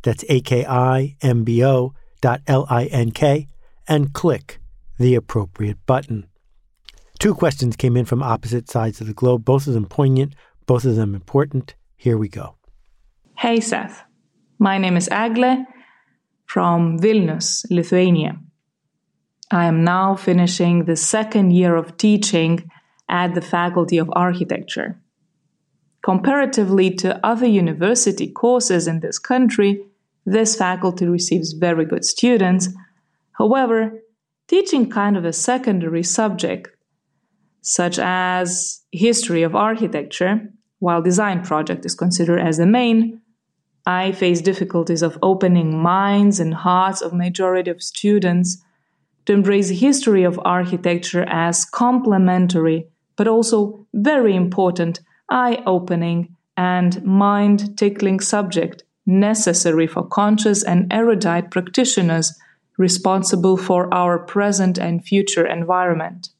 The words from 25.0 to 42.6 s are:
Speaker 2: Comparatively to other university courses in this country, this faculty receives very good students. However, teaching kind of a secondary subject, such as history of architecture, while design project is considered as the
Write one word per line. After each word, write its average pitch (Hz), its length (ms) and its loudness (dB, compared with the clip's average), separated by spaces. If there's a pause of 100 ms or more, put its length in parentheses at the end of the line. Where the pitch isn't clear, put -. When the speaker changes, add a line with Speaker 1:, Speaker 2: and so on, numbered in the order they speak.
Speaker 2:
Comparatively 196 880 0
to 190 340 -4
other 233 200 0
university 190 840 0
courses 226 580 0
in 165 140 -4
this - 180 -8
country, 208 680 2 (400)
this 220 320 0
faculty 180 500 -2
receives 175 460 0
very 160 320 0
good - 200 -4
students. 185 640 2 (640)
However, 220 680 0 (480)
teaching 339 400 2
kind 202 280 0
of 175 80 -2
a 165 80 -2
secondary 180 720 -2
subject, 180 680 -4 (880)
such 180 380 -4
as 180 840 -4 (120)
history 180 500 0
of 165 120 0
architecture, 208 960 -2 (300)
while 170 240 0
design 180 400 0
project 156 420 -4
is - 100 -8
considered 175 460 0
as 160 160 0
the 170 100 2